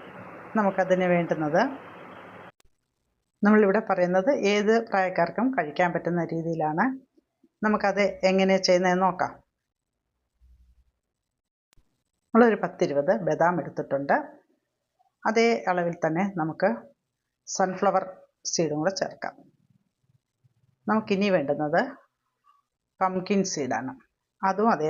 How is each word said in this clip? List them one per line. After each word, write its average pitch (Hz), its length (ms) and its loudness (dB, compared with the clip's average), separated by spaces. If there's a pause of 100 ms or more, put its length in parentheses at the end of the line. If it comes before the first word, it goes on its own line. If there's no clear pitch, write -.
(580)
നമുക്കതിന് 185 560 2
വേണ്ടുന്നത്, 165 460 0 (1900)
നമ്മളിവിടെ 214 420 6
പറയുന്നത് 185 420 2 (220)
ഏത് 208 200 2 (160)
പ്രായക്കാർക്കും 185 680 0
കഴിക്കാൻ 170 380 0
പറ്റുന്ന 170 280 -2 (100)
രീതിയിലാണ്. 165 540 -2 (800)
നമുക്കത് 208 360 0 (280)
എങ്ങനെ 190 260 4 (120)
ചെയ്യുന്നതെന്ന് 185 380 4
നോക്കാം. 151 280 -4 (3000)
നമ്മളൊരു 226 400 4
പത്തിരുപത് 165 500 0 (140)
ബദാം 165 340 2
എടുത്തിട്ടുണ്ട്. 147 540 -2 (1120)
അതേ 226 200 2 (220)
അളവിൽ 170 240 -2 (120)
തന്നെ 165 180 0 (160)
നമുക്ക് 160 300 0 (880)
സൺഫ്ലവർ 185 460 0 (500)
സീഡും 147 260 0
കൂടെ 185 200 0
ചേർക്കാം. - 320 -8 (1600)
നമുക്കിനി 208 380 0 (100)
വേണ്ടുന്നത് 151 440 0 (1160)
പംകിൻ 185 480 0
സീഡാണ്, 135 420 -4 (560)
അതും 202 240 2
അതേ 156 180 0